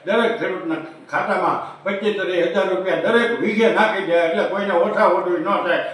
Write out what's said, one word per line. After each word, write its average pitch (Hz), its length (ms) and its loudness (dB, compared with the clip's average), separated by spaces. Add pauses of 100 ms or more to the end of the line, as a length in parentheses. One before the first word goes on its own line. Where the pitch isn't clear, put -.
દરેક 196 340 0
ખેડૂતના 160 360 -4 (360)
ખાતામાં 160 720 -2
પચીસ 202 320 -2
ત્રીસ 180 300 0
હજાર 185 240 0
રૂપિયા 180 260 -2
દરેક 233 440 2
વીઘે 214 340 2
નાખી 208 280 2
દે. 170 160 -2
એટલે 165 260 2
કોઈને 196 300 -2
ઓછા 175 320 2
ઓછું 175 360 2
ન 190 260 0
થાય, 165 260 0